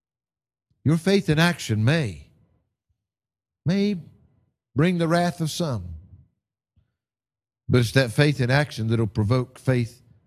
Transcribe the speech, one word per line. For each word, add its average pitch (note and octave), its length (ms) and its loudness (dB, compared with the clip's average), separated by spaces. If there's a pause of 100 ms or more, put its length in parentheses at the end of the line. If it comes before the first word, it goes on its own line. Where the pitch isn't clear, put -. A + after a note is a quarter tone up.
(840)
Your D#3+ 140 2
faith F#3+ 320 2
in D3+ 80 2
action D#3+ 460 0
may, A#2+ 420 -2 (1400)
may G3 320 0 (800)
bring F3 220 2
the E3 100 0
wrath E3+ 320 0
of D#3 100 -4
some, G#2 440 -6 (1700)
but B2+ 100 2
it's A2+ 140 0
that B2+ 200 2
faith D3 280 2
in A#2+ 100 0
action C3 380 -2
that'll A2+ 180 0
provoke A2+ 520 -2
faith B2 440 -4 (240)